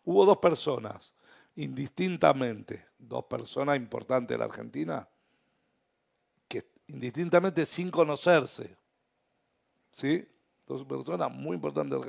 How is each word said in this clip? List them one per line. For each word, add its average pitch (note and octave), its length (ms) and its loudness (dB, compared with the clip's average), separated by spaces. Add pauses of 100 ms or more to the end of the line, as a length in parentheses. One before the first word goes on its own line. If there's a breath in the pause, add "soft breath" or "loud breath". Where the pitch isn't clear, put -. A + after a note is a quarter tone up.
hubo F#3+ 200 6
dos G3+ 140 8
personas, B2+ 760 -2 (420 soft breath)
indistintamente, C3+ 1300 -2 (100)
dos B2 280 -10
personas C#3 520 -2
importantes B2 560 -4
de A#2 60 -2
la A2+ 60 -2
Argentina, C3+ 640 -8 (1400)
que - 180 -8 (220)
indistintamente D#3+ 800 2
sin F3+ 240 -6
conocerse, D#3 840 2 (1160)
¿sí? D3 360 -2 (380)
Dos C3+ 200 -8
personas C3+ 460 -4
muy C3+ 240 -8
importantes D3+ 360 -4
de - 80 -2
la B1+ 100 -6